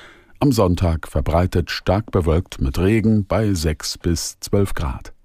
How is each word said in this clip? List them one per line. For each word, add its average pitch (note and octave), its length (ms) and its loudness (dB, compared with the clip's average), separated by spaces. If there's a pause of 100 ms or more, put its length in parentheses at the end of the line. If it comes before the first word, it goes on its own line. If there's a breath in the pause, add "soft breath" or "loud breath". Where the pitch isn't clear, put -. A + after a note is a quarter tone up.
(400 loud breath)
Am C#3 140 2
Sonntag F2+ 560 0
verbreitet E2 600 0
stark - 420 -2
bewölkt D#2+ 500 0
mit C2+ 180 0
Regen G#2 460 2
bei G2+ 280 0
sechs D#2 440 -4
bis - 420 -4
zwölf - 340 0
Grad. C2 380 -6 (140)